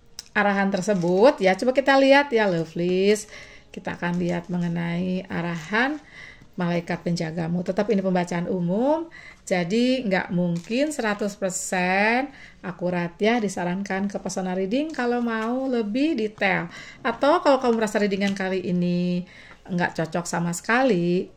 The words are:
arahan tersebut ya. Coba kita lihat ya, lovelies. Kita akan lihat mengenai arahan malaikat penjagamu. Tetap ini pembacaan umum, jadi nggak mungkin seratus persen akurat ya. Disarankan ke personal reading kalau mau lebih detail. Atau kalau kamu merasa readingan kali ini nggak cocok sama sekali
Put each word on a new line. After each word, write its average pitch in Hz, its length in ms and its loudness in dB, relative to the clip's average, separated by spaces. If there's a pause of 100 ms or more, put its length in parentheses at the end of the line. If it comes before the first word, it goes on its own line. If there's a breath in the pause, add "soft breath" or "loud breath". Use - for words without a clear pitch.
(380)
arahan 196 320 2
tersebut 190 720 2
ya. 185 160 4
Coba 254 160 0
kita 269 240 4
lihat 277 320 6
ya, 220 160 2
lovelies. 180 800 0 (480 loud breath)
Kita 180 240 -10
akan 175 240 -2
lihat 175 320 -2
mengenai 175 720 -2
arahan 190 720 -2 (560 loud breath)
malaikat 175 480 -2
penjagamu. 170 640 -2
Tetap 202 240 -2
ini 190 160 2
pembacaan 180 400 0
umum, 214 640 0 (400 loud breath)
jadi 226 560 0
nggak 185 240 0
mungkin 180 640 0
seratus 208 400 -2
persen 196 960 0 (320 loud breath)
akurat 175 560 -4
ya. 226 240 2
Disarankan 190 640 -2
ke 202 160 -6
personal 185 320 -4
reading 240 400 -2
kalau 240 320 -2
mau 233 400 -2
lebih 247 480 0
detail. 196 560 -2 (320 loud breath)
Atau 285 400 2
kalau 277 160 6
kamu 247 240 2
merasa 214 160 -2
readingan 196 400 0
kali 190 240 -2
ini 175 640 0 (400 loud breath)
nggak 180 320 -2
cocok 165 320 -4
sama 170 240 -2
sekali 180 840 0